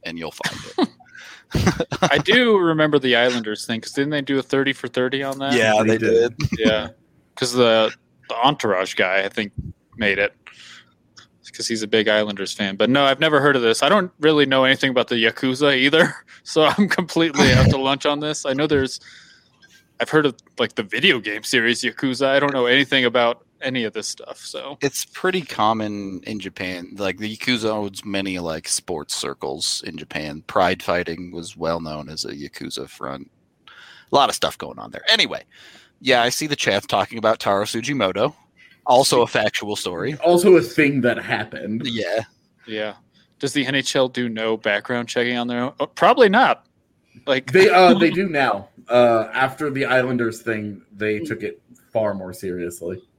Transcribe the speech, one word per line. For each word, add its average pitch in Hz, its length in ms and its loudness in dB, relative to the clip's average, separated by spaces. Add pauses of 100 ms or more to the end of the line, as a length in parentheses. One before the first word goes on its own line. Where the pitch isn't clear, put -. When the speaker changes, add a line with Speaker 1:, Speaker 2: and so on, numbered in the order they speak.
Speaker 1:
and 82 140 -10
you'll 80 140 -10
find - 280 -10 (180)
it. 320 100 0 (1120)
<laughs> - 20 2
Speaker 2:
I 143 160 2
do 220 400 4
remember 156 400 2
the 127 180 2
Islanders 117 500 0
thing, 113 140 -4
'cause - 120 -14
didn't 139 180 -2
they 147 120 -2
do 135 160 -2
a 127 40 -2
thirty 135 300 0
for 131 160 -8
thirty 127 340 -2
on 135 160 -6
that? 135 140 -2
Speaker 1:
Yeah, 110 300 4
Speaker 3:
They 110 140 2
Speaker 1:
they - 20 -4
Speaker 3:
did. 113 400 2
Speaker 1:
did. - 200 -4
Speaker 2:
Yeah, 110 300 0 (480)
'cause 123 160 -4
the, 113 400 4 (360)
the 120 80 -8
Entourage 113 580 0
guy, 95 300 0
I 98 40 -4
think, 104 240 -6 (440)
made 101 220 -2
it. 101 160 -2 (1040)
It's - 100 -20
'cause - 180 -10
he's 110 140 -4
a 104 60 -8
big 110 200 2
Islanders 104 460 0
fan. 98 220 -4
But 107 120 2
no, 139 160 4
I've 135 160 2
never 151 200 4
heard 139 160 4
of 123 60 2
this. 113 200 2
I 139 80 4
don't 185 200 2 (100)
really 147 260 4
know 135 180 2
anything 131 260 2
about 120 180 0
the 123 80 0
Yakuza 131 600 2
either, 143 380 4 (140)
<laughs> - 140 -20
so 156 220 2 (120)
I'm 202 120 2
completely 151 640 2
out 131 180 6
to 139 60 2
lunch 135 300 -2
on 147 140 0
this. 151 260 -6
I 135 80 -2
know 147 120 0
there's, 139 320 0 (1000)
I've 120 80 -4
heard 151 180 2
of, 131 80 0 (240)
like, 113 160 -2
the 120 80 -4
video 120 380 2
game 104 240 -8
series 117 380 0
Yakuza. 127 440 -2
I 139 140 4
don't 143 120 0
know 127 140 0
anything 131 380 2
about 120 400 0 (160)
any 131 240 -6
of 104 80 -6
this - 160 -8
stuff. - 300 -14
So 135 420 -14
Speaker 1:
It's - 240 -4
pretty 185 380 -4
common 104 840 -4
in 107 160 -8
Japan. 92 560 -10
Like, 95 220 -4
the 107 180 -8
Yakuza 113 340 -2
owns 101 340 -6
many, 98 360 -6
like, 82 260 -6
sports - 480 -6
circles - 720 -6
in 80 100 -12
Japan. 78 520 -12
Pride 90 340 0
fighting 87 480 -4
was 85 260 -14
well 82 240 -2
known 76 280 -10
as 76 160 -10
a - 80 -10
Yakuza 71 560 -12
front. 67 420 -14 (380)
A - 460 -14
lot 135 140 4
of - 60 -4
stuff - 240 -4
going - 220 -14
on 55 100 -14
there. - 180 -14
Anyway, 156 360 0 (560)
yeah, 123 220 2
I 120 80 2
see 156 180 -6
the 143 80 -2
chat 101 320 0
talking 104 300 -2
about 110 200 0
Taro 101 260 0
Sugimoto. 113 680 -2 (500)
Also 131 380 4
a 113 60 2
factual 107 480 -2
story. 95 480 -6
Speaker 3:
Also 175 320 6
a 160 40 6
thing 143 420 0
that 120 140 2
happened. 107 680 -8
Speaker 1:
Yeah. 110 400 -4 (420)
Speaker 2:
Yeah. 107 280 -8 (440)
Does 139 140 -4
the 139 120 0
N 135 120 -2
H - 180 -2
L 131 140 2
do 123 200 -4
no 110 280 -2
background 110 520 -2
checking 123 280 -2
on 120 100 -4
their 120 140 -4
own? 127 180 -4
Oh, 143 80 -2
probably 226 420 4
not. 196 380 2 (600)
Like 131 240 -2
Speaker 3:
They, 190 180 8
uh, 180 240 8
Speaker 2:
<laughs> - 40 2
Speaker 3:
they 165 120 4
do 185 180 -2
now. 123 420 -2 (180)
Uh, 117 440 4
after 135 380 -2
the 131 140 -2
Islanders 123 580 0
thing, 104 400 -6 (140)
they 107 240 -2
took 110 240 -8
it - 180 -10 (300)
far 107 200 0
more 92 200 -10
seriously. 90 680 -8 (180)